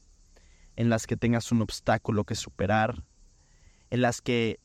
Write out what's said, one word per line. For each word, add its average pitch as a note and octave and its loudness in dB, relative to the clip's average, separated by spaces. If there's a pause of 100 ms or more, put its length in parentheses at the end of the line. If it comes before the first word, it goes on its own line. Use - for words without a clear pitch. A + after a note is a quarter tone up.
(760)
en A#2 2
las A2+ 0
que A2+ -2
tengas A#2 0
un A#2 4
obstáculo G#2+ 0
que - -6
superar, G#2+ -2 (840)
en B2 0
las A#2+ 0
que A#2 0